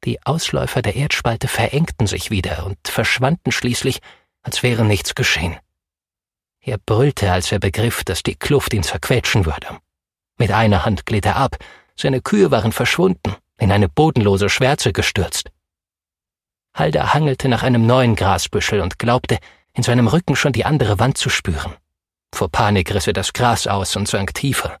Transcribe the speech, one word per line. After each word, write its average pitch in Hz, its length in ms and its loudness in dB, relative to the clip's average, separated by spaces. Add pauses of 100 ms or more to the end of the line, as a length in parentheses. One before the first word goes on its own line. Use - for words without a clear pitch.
Die 120 220 -4
Ausläufer 131 560 -2
der 107 140 -2
Erdspalte 123 520 -2
verengten 127 600 0
sich 90 220 -4
wieder 92 360 -2
und 98 200 -8
verschwanden 127 680 0
schließlich, 123 460 -2 (420)
als - 220 -6
wäre 120 200 2
nichts 104 320 0
geschehen. 85 420 -2 (1000)
Er 117 180 -6
brüllte, 113 540 2
als 90 200 0
er 104 80 0
begriff, 101 440 -2
dass - 200 -6
die - 120 -4
Kluft - 380 0
ihn 101 100 0
zerquetschen - 640 0
würde. - 340 -8 (580)
Mit 101 140 0
einer 104 320 4
Hand 104 220 -2
glitt 107 200 -2
er 104 120 0
ab, 131 200 -2 (380)
seine 131 260 -2
Kühe 196 300 2
waren 110 200 2
verschwunden, 170 640 0 (220)
in 101 140 2
eine 101 160 4
bodenlose 101 600 2
Schwärze 131 420 0
gestürzt. - 600 -4 (1200)
Halder 151 400 0
hangelte 143 340 2
nach 117 160 0
einem 120 220 4
neuen 120 300 4
Grasbüschel 95 680 0
und 90 160 -4
glaubte, 120 400 0 (360)
in 127 100 -2
seinem 123 240 4
Rücken 147 280 2
schon 139 180 0
die 107 120 -2
andere 104 340 2
Wand 123 180 2
zu - 120 -2
spüren. - 460 -4 (580)
Vor 95 160 -2
Panik 104 440 2
riss 98 140 0
er 104 60 0
das 92 200 -4
Gras 117 340 0
aus 98 280 -2
und 101 120 -2
sank 98 260 -2
tiefer. - 460 -4